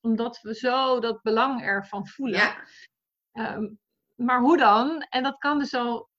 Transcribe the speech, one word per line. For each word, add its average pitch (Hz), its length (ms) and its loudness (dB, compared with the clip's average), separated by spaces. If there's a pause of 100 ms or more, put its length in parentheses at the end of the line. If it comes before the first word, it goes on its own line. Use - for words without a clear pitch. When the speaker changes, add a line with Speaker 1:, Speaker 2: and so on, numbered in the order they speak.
Speaker 1:
omdat 226 420 -2
we 214 120 -8
zo 254 460 0
dat 226 220 -4
belang 233 400 0
ervan 202 460 -4
voelen. 233 300 -4
Speaker 2:
Ja. - 180 0 (760)
Speaker 1:
Ehm, 220 300 -6 (520)
maar 247 260 0
hoe 294 160 6
dan? 262 460 4
En - 200 -4
dat 269 160 -4
kan 294 200 0
dus 277 160 -2
al, 240 440 -4